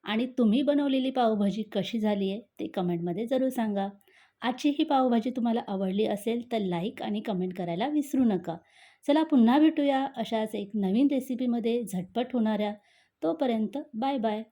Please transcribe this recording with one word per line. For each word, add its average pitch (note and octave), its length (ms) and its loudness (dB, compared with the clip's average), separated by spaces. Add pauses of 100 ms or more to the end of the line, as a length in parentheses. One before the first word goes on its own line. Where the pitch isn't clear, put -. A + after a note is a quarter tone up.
आणि A3 240 -2 (100)
तुम्ही A#3+ 240 4
बनवलेली C4+ 480 2
पावभाजी A3 540 0
कशी G#3 360 -4
झाली G3+ 320 0
आहे, G#3+ 100 -6 (180)
ते - 80 -6
कमेंटमध्ये F3 600 -2
जरूर C4 220 0
सांगा. G#3 380 -2 (540)
आजची B3+ 280 0
ही D4 140 0
पावभाजी C4 460 2
तुम्हाला A#3+ 380 0
आवडली G3 380 0
असेल, A3 460 -4
तर A3+ 80 -2
लाईक F#3 440 -4
आणि G#3+ 160 -4
कमेंट F#3 380 -4
करायला F3+ 300 -2
विसरू C#4+ 360 0
नका. F3+ 340 0 (500)
चला, D#4 160 4
पुन्हा C4+ 360 6
भेटूया C#4+ 560 4
अशाच A3 400 -4
एक G3+ 180 -8
नवीन G#3+ 380 2
रेसिपीमध्ये A#3+ 720 -2
झटपट F#3 500 -4
होणाऱ्या. G#3+ 400 0 (500)
तोपर्यंत B3 540 0 (160)
बाय C4+ 240 -2
बाय. G#3+ 340 -2